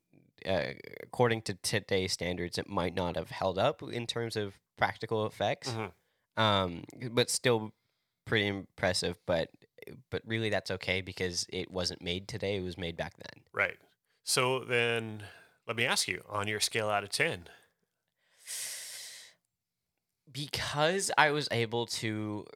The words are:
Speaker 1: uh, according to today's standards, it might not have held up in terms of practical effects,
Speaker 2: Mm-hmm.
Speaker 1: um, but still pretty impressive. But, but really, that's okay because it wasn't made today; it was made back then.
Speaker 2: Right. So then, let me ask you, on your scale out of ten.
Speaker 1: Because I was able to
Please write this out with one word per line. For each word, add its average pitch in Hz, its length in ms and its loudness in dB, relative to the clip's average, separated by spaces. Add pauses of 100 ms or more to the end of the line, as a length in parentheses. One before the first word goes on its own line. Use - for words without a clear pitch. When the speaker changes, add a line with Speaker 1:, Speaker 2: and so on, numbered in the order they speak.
(460)
Speaker 1:
uh, 76 260 0 (300)
according 117 400 2
to 104 120 -4
today's 95 580 0
standards, 87 460 -2
it - 100 -4
might 90 260 -2
not 87 220 -2
have 82 140 -4
held 95 280 0
up 139 240 0
in 120 240 -6
terms 117 300 -4
of 104 180 -2 (220)
practical 110 500 0
effects, 113 460 -4
Speaker 2:
Mm-hmm. - 720 -8
Speaker 1:
um, 95 420 2 (260)
but 120 180 4
still 110 440 2 (520)
pretty 104 220 4
impressive. 92 800 0
But, 85 240 2 (600)
but - 140 8
really, 110 260 2
that's 98 200 4
okay 92 320 2
because 92 480 -2
it 90 200 -4
wasn't 90 320 -2
made 90 260 -2
today; 101 280 -2
it 92 60 -2
was 90 160 -6
made 85 180 -4
back 76 200 -6
then. - 260 -18 (100)
Speaker 2:
Right. - 240 0 (460)
So 131 380 2
then, 113 640 0 (420)
let 113 100 -4
me 117 100 2
ask 190 200 2
you, 98 220 -4
on 104 180 -2
your 107 140 -2
scale 107 280 0
out 104 160 2
of 98 60 -8
ten. 135 380 -2 (2750)
Speaker 1:
Because 151 880 0
I 147 140 8
was 147 200 0
able 117 360 0
to 107 580 -2 (120)